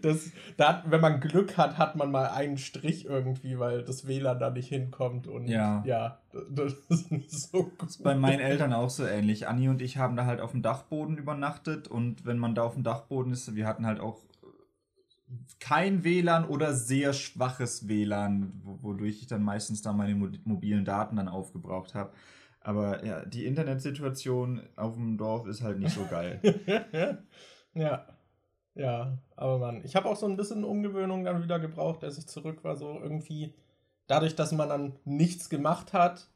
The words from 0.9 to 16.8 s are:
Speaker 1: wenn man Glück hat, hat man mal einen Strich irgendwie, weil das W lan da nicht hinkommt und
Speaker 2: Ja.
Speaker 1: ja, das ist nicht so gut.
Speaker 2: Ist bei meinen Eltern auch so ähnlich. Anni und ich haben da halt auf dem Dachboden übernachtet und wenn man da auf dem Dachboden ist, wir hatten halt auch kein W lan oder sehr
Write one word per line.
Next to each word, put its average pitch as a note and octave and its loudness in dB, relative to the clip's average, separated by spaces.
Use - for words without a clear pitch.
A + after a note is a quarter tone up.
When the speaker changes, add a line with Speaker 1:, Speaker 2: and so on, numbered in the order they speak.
Speaker 1:
wenn D#3+ 8
man D3+ 8
Glück F3 4
hat, D3 6
hat D#3 4
man C#3+ 2
mal C3+ 4
einen C#3+ 0
Strich D3+ -4
irgendwie, C3 -2
weil B2 0
das B2+ -8
W C3+ -2
lan B2+ 2
da B2 0
nicht B2 -6
hinkommt B2+ -4
und A#2+ -6
Speaker 2:
Ja. G#2+ 2
Speaker 1:
ja, A#2 0
das C#3 -2
ist E3+ 2
nicht D3 -4
so F3+ 0
gut. - -8
Speaker 2:
Ist - -14
bei C#3 4
meinen C3+ 4
Eltern C#3 2
auch A#2+ 2
so C3+ -2
ähnlich. G#2 2
Anni B2+ 2
und C3 2
ich B2+ -4
haben B2 2
da B2 0
halt B2 0
auf A#2 -6
dem B2+ 0
Dachboden D3+ -2
übernachtet D3 -4
und A#2 -2
wenn A#2+ 0
man A#2 0
da A#2 2
auf A#2 0
dem C3 -2
Dachboden B2 0
ist, B2 -6
wir G#2+ 0
hatten A2 -2
halt G#2+ 0
auch A2 -8
kein F3 4
W F3 4
lan E3 6
oder D3 2
sehr C3 2